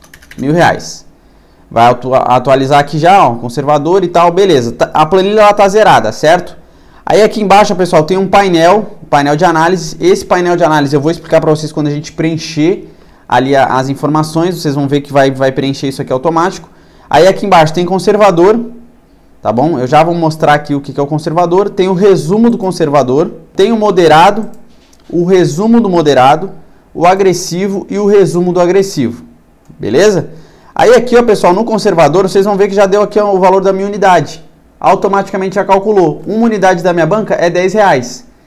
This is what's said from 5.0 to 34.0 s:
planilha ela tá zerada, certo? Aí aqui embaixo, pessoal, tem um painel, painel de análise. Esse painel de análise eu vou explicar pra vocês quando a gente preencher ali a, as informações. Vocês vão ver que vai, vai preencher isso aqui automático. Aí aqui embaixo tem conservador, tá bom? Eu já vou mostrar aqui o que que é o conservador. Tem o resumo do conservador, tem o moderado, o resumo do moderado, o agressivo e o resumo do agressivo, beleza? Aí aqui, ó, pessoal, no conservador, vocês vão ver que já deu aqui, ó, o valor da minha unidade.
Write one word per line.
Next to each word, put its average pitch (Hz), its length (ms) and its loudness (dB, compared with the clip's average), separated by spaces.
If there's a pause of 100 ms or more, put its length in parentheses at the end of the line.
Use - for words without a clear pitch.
planilha 190 380 0
ela 208 100 6
tá 202 160 2
zerada, 175 440 2
certo? 170 440 -2 (480)
Aí 185 160 2
aqui 214 220 0
embaixo, 202 340 4
pessoal, 170 280 0
tem 185 120 -2
um 190 100 -2
painel, 196 720 2 (140)
painel 143 260 0
de 165 80 0
análise. 165 560 -2
Esse 180 240 0
painel 175 320 -2
de 175 80 0
análise 151 320 0
eu 151 60 0
vou 156 80 -2
explicar 160 320 -2
pra 156 80 0
vocês 151 200 -2
quando 147 180 -4
a - 20 -2
gente 147 220 -8
preencher 160 760 -4 (380)
ali 131 260 0
a, 135 120 2
as 131 240 -2
informações. 156 640 -2
Vocês 156 200 -4
vão 143 140 -4
ver 143 140 -2
que 139 100 -14
vai, 139 180 2
vai 135 220 -2
preencher 139 360 -6
isso 135 120 -8
aqui 131 100 -10
automático. 165 600 -4 (400)
Aí 156 160 4
aqui 190 180 0
embaixo 165 300 2
tem 180 100 -2
conservador, 190 720 2 (840)
tá 107 100 -2
bom? 139 260 -2
Eu 127 80 -4
já 151 160 2
vou 170 120 0
mostrar 156 400 0
aqui 151 200 -4
o 139 60 -4
que 135 140 -14
que 143 60 -4
é - 20 -2
o 143 40 -2
conservador. 170 600 -2
Tem 185 180 -2
o 190 60 -2
resumo 190 560 2
do 233 80 0
conservador, 147 760 -2 (240)
tem 214 180 0
o 226 40 0
moderado, 196 720 2 (600)
o 170 160 -2
resumo 185 560 2
do 196 80 -2
moderado, 151 600 2 (440)
o 160 120 0
agressivo 190 840 -2
e 190 80 -4
o 208 80 -2
resumo 180 480 2
do 180 60 0
agressivo, 175 600 -2 (560)
beleza? 160 520 0 (500)
Aí 226 140 4
aqui, 233 220 2
ó, 240 80 4
pessoal, 196 280 0
no 208 120 -2
conservador, 185 640 0
vocês 196 160 0
vão 202 120 -2
ver 202 120 0
que 190 60 -8
já 202 120 2
deu 202 160 0
aqui, 202 160 -2
ó, 208 160 0
o 185 60 0
valor 190 200 2
da 190 120 0
minha 196 160 -4
unidade. 185 560 0 (340)